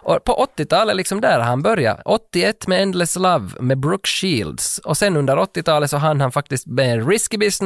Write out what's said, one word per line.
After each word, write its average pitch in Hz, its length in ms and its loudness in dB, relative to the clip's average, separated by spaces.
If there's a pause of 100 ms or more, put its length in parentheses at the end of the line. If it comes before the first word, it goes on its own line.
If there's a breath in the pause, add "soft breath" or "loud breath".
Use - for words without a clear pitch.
Och - 220 0
på 240 100 0
åttiotalet, 202 640 0
liksom 190 240 -4
där 175 200 2
han 123 220 0
började. 170 420 0
Åttioett 196 600 0
med 185 160 2
Endless 180 340 -2
Love 175 340 0 (100)
med 131 200 0
Brooke 165 280 -2
Shields. 107 720 -2
Och - 180 -4
sen 202 200 2
under 139 220 2
åttiotalet 160 520 0
så 147 60 -2
hann 147 240 2
han 131 120 0
faktiskt 135 340 -4
med 123 420 0
Risky 220 300 0
Business, 202 280 0